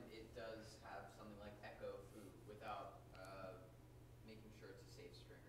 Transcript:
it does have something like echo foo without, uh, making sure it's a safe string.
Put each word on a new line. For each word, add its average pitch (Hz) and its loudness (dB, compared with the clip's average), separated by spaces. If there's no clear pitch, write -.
it 113 0
does 113 2
have - 2
something 107 -2
like 104 0
echo 107 2
foo 107 0
without, - 4
uh, 95 0
making 220 -2
sure 208 0
it's - -4
a - -2
safe - -2
string. - -4